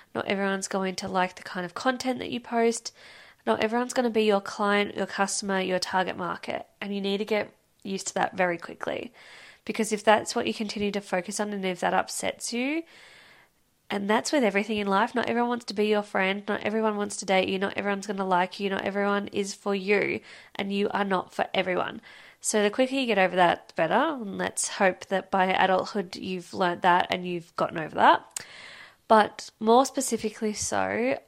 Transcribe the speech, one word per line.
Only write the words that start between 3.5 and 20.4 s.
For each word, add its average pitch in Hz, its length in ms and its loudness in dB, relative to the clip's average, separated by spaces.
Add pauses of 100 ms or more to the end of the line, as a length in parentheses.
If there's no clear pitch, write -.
everyone's 240 320 0
gonna 240 160 2
be 220 140 2
your 202 180 4
client, 202 540 0
your 190 100 -2
customer, 196 540 -2
your 185 180 0
target 185 400 -2
market. - 480 -6 (120)
And 202 160 -6
you 202 60 -4
need 196 180 0
to 214 60 -4
get 208 300 -2 (280)
used 190 260 -6
to - 60 -8
that - 200 0
very 180 240 0
quickly. - 560 -8 (500)
Because 214 260 -2
if 208 140 -4
that's 220 300 4
what 233 120 -2
you 220 60 0
continue 208 380 -4
to 196 100 -4
focus 196 400 -4
on 208 140 -4
and 190 100 -4
if 180 160 -2
that 185 140 2
upsets - 580 -2
you, 277 300 -2 (1080)
and 202 180 -2
that's 233 220 0
with 277 140 4
everything 208 340 0
in 202 80 -2
life. 202 280 2
Not 233 140 0
everyone 240 200 0
wants 240 180 -4
to 208 80 -10
be 208 120 2
your 208 160 2
friend. 202 440 0
Not 208 160 -2
everyone 214 340 0
wants 208 200 -4
to - 80 -10
date 190 240 2
you. 190 100 -2
Not 196 180 -2
everyone's 196 300 -2
gonna 196 180 -4
like 185 360 0
you. 196 100 -2
Not 196 140 -2
everyone 202 440 0
is 202 240 -4
for 202 220 -4
you. 190 460 2 (340)